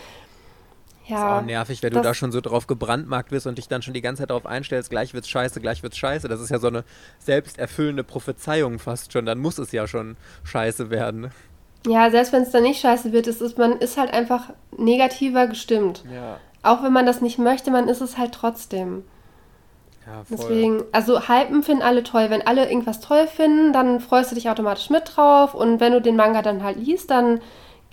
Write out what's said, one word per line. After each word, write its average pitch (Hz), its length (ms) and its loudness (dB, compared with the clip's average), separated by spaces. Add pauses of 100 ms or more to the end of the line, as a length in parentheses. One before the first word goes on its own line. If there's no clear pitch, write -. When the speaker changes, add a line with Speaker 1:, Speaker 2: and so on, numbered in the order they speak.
(1080)
Speaker 1:
ja, 220 100 -8
Speaker 2:
Ist 208 80 -4
auch 202 160 0
nervig, 117 420 -6
wenn 117 100 -2
du 117 40 0
Speaker 1:
das 240 60 2
Speaker 2:
da 117 120 0
schon 127 180 -6
so 123 80 -4
drauf 117 260 -4
gebrandmarkt 123 640 -4
bist 139 160 -6
und 123 120 -8
dich - 100 -14
dann 127 140 -6
schon 131 120 -12
die 123 60 -10
ganze 131 220 -6
Zeit - 80 -6
darauf 123 160 -6
einstellst, 127 440 -6
"Gleich 117 240 -4
wird's 123 140 -10
scheiße, 123 320 -4
gleich 113 220 -6
wird's - 160 -12
scheiße." 143 300 -6
Das 113 120 -6
ist 117 100 -10
ja 127 80 -2
so 120 100 -2
eine 117 160 -4 (340)
selbsterfüllende 139 840 -2
Prophezeiung 135 760 -4
fast - 340 -10
schon, 117 140 -2
dann 113 120 -2
muss 156 200 -6
es 131 140 -10
ja 110 160 -4
schon 113 280 -10 (280)
scheiße 113 460 -4
werden, 113 320 -4
ne? 127 80 -12 (560)
Speaker 1:
Ja, 226 240 4
selbst 247 220 2
wenn's 254 180 2
dann 240 140 4
nicht 277 160 0
scheiße 240 320 0
wird, 233 140 2
es 226 140 -6
ist, 233 160 -6
man 240 220 2
ist 247 180 -4
halt 269 160 -2
einfach 240 380 -2 (260)
negativer 254 680 2
gestimmt. 208 680 -2
Speaker 2:
Ja. 123 260 -12 (240)
Speaker 1:
Auch 247 200 4
wenn 262 100 2
man 254 140 4
das 247 160 0
nicht 240 160 -2
möchte, 262 320 0
man 247 180 2
ist 247 140 0
es 254 160 -8
halt 240 140 -4
trotzdem. 190 720 -6 (1000)
Speaker 2:
Ja, 107 180 -16
voll. 226 120 -10
Speaker 1:
Deswegen, 226 460 0 (100)
also 226 360 2
Hypen 269 340 2
finden 285 200 0
alle 240 200 2
toll. 220 280 0
Wenn 214 160 -2
alle 262 220 2
irgendwas 233 320 -4
toll 302 260 2
finden, 311 460 4
dann 254 280 2
freust 254 300 2
du 240 40 -8
dich 233 160 -4
automatisch 214 400 -2
mit 320 260 0
drauf. 285 380 8
Und 233 260 2
wenn 240 120 4
du 247 100 6
den 226 140 4
Manga 220 260 4
dann 202 200 -2
halt 202 160 -4
liest, 294 320 -4
dann 240 300 4 (520)